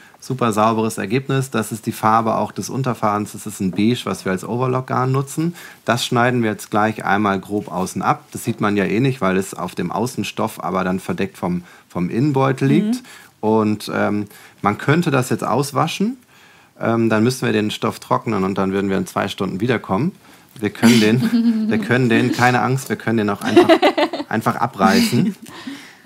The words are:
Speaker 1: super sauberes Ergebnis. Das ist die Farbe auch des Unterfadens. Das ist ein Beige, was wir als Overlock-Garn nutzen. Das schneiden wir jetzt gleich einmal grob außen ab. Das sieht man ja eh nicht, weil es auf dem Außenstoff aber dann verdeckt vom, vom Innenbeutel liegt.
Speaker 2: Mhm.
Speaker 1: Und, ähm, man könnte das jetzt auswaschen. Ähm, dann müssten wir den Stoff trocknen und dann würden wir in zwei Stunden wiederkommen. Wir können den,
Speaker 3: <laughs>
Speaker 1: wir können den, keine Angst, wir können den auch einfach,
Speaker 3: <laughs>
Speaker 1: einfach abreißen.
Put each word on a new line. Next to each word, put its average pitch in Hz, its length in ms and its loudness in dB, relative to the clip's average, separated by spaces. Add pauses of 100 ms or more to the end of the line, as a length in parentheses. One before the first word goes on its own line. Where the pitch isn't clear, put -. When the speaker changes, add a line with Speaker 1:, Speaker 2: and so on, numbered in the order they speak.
(220)
Speaker 1:
super 127 320 -2
sauberes 110 440 2
Ergebnis. 131 540 -2
Das 110 200 -2
ist 113 160 -10
die 113 40 -2
Farbe 110 440 2
auch 98 180 -2
des - 160 -8
Unterfadens. 110 640 -2
Das - 120 -14
ist 104 140 -10
ein 95 120 0
Beige, 110 340 2
was 98 180 -6
wir 98 80 -2
als 92 160 -4
Overlock-Garn 127 640 -2
nutzen. 156 440 -2 (280)
Das 117 220 -2
schneiden 123 360 2
wir 110 100 0
jetzt - 200 -10
gleich 107 320 0
einmal 98 360 2
grob 101 320 -6
außen 92 300 -4
ab. 131 300 -2
Das - 140 -10
sieht - 160 -4
man 104 160 2
ja 95 80 2
eh 90 160 0
nicht, 131 200 0
weil 95 160 2
es 95 160 -2
auf - 220 -8
dem 90 160 -4
Außenstoff 107 720 -4
aber 92 200 -2
dann 92 160 0
verdeckt 95 380 -6
vom, 87 260 -4 (260)
vom 87 200 -2
Innenbeutel 135 580 0
liegt. 185 280 2
Speaker 2:
Mhm. 247 60 -8 (400)
Speaker 1:
Und, 107 520 0
ähm, 104 340 -2 (340)
man 104 180 0
könnte 160 320 2
das 135 180 0
jetzt 113 140 -2
auswaschen. 143 760 -2 (600)
Ähm, 113 300 2
dann 110 140 2
müssten 127 220 0
wir 113 80 0
den 107 180 2
Stoff - 280 -4
trocknen 110 440 -2
und 95 140 0
dann 95 140 2
würden 98 180 0
wir 98 80 0
in 95 80 -2
zwei 101 220 -2
Stunden 95 340 -4
wiederkommen. 117 500 0 (480)
Wir 104 100 0
können 117 320 6
den, 220 680 2
Speaker 3:
<laughs> - 0 -
Speaker 1:
wir 110 100 2
können 123 300 2
den, 117 220 4
keine 120 300 2
Angst, 127 280 0
wir 110 60 -2
können 113 220 -2
den 104 120 2
auch 101 120 -2
einfach, - 280 4 (300)
Speaker 3:
<laughs> 294 300 -4
Speaker 1:
einfach - 260 -2
abreißen. 202 800 2 (720)